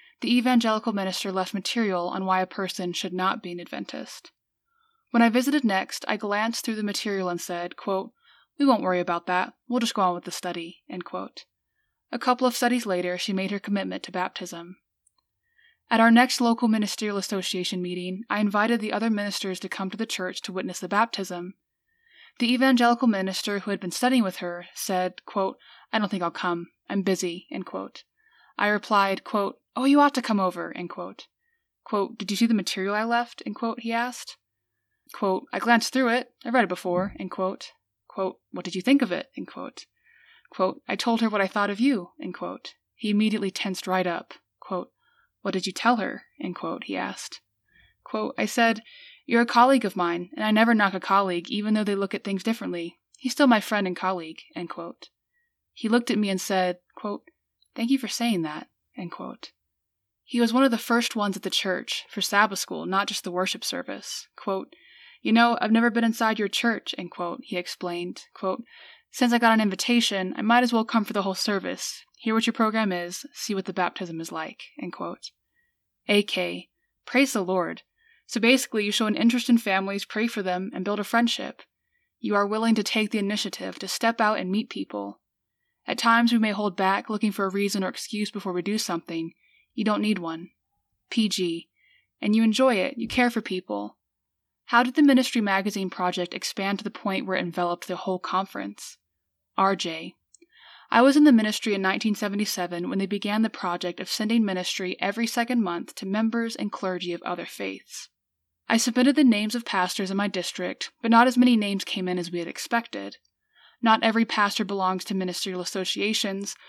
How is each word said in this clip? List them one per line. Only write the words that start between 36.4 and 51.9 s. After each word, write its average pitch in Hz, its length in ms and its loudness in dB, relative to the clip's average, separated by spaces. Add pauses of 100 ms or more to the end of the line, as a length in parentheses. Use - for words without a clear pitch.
I've 233 100 -6
read 233 120 4
it - 20 -2
before," 180 500 -2
end 294 140 -8
quote. - 400 -6 (360)
Quote, - 340 -6 (100)
"What 175 140 -10
did 175 100 -8
you 185 60 -4
think 277 200 4
of 185 120 0
it?" - 240 -6
end 185 100 -10
quote. - 380 -14 (640)
Quote, - 360 -2
"I 202 120 -4
told 233 240 0
her 226 80 2
what 208 100 -2
I 190 80 2
thought 202 220 -2
of 202 100 -6
you," 233 320 2 (100)
end 185 120 -8
quote. - 420 -12 (200)
He 208 140 -4
immediately 208 420 2
tensed - 360 -6
right 185 180 2
up. - 280 -6 (260)
Quote, - 320 -8 (500)
"What 196 120 -4
did 185 120 -2
you 190 60 -4
tell 240 240 2
her?" - 300 -6 (160)
end 185 140 -6
quote, - 280 -8
he 196 140 -6
asked. 190 420 -8 (640)
Quote, 214 340 -6
"I 214 80 -2
said, 226 380 0 (420)
'You're 233 160 4
a 240 40 4
colleague 247 400 6
of 185 100 -2
mine, 175 400 -2
and 214 80 -4
I 214 80 2
never 226 220 6
knock 202 200 4
a 185 60 -2
colleague, 190 500 2
even 208 240 0
though 214 120 2
they 202 100 0